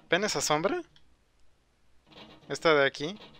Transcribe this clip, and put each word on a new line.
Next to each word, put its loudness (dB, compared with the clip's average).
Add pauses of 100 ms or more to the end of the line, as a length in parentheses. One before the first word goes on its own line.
ven 0
esa -4
sombra? -2 (1700)
Esta 2
de 4
aquí. -6 (200)